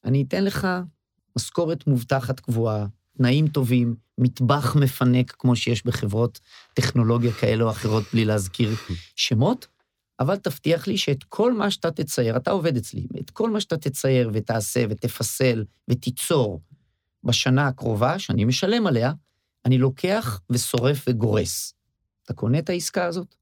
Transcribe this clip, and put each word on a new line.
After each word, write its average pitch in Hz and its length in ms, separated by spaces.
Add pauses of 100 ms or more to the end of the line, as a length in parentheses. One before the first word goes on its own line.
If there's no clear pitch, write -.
"אני 135 180
אתן 190 220
לך 196 240 (680)
משכורת 165 500
מובטחת 131 540
קבועה, 110 460 (300)
תנאים 135 320
טובים, 123 460 (240)
מטבח 127 580
מפנק, 127 540
כמו 123 260
שיש 113 300
בחברות 113 540 (340)
טכנולוגיה 117 580
כאלה 110 320
או 113 60
אחרות, 110 420
בלי 113 120
להזכיר 104 460 (460)
שמות, 147 500 (540)
אבל 156 160
תבטיח 165 500
לי 196 120
שאת 139 260
כל 240 280
מה 202 180
שאתה 170 200
תצייר, 135 460
אתה 165 140
עובד 165 260
אצלי, - 300 (140)
את - 100
כל 226 200
מה 214 100
שאתה 165 160
תצייר 131 560
ותעשה 113 580
ותפסל 113 760 (260)
ותיצור 117 680 (640)
בשנה 131 420
הקרובה, 131 520
שאני 98 260
משלם 190 420
עליה, 127 260 (520)
אני 127 140
לוקח 135 640 (100)
ושורף 123 580
וגורס." 110 680 (500)
אתה - 100
קונה 120 240
את 165 120
העסקה 175 340
הזאת? 175 380